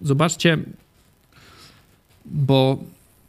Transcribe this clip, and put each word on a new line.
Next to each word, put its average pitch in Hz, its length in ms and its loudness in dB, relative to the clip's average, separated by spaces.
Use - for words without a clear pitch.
zobaczcie, 156 560 0
bo 135 600 0